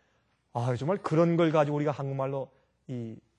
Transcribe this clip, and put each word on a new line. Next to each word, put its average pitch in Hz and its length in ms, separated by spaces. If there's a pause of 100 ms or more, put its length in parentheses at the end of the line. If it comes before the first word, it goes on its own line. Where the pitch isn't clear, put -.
(540)
아, 123 220
정말 147 220
그런 170 400
걸 165 140
가지고 147 260
우리가 147 140
한국말로 135 580 (380)
이 120 300 (220)